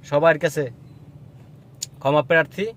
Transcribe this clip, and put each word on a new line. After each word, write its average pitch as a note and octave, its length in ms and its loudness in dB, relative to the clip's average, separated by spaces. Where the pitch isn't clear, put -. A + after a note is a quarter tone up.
সবার D3+ 340 4
কাছে D3+ 200 -2
ক্ষমা D3 300 2
প্রার্থী। E3 360 0